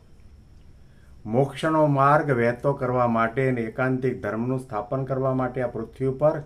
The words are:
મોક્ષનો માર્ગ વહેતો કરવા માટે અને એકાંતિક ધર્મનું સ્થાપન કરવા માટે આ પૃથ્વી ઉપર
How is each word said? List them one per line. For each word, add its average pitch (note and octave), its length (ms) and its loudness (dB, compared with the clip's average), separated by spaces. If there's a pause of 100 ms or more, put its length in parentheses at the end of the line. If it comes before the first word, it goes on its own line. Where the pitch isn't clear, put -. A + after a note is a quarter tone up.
(1300)
મોક્ષનો C#3 600 2
માર્ગ C#3+ 440 4
વહેતો A#2 420 2
કરવા B2 340 0
માટે A#2 420 0
અને B2 120 0
એકાંતિક B2+ 640 -2
ધર્મનું A#2 380 -2
સ્થાપન C3 440 -6
કરવા C3 300 -2
માટે B2+ 280 -2
આ B2 40 -2
પૃથ્વી A#2 400 -6
ઉપર D3 400 0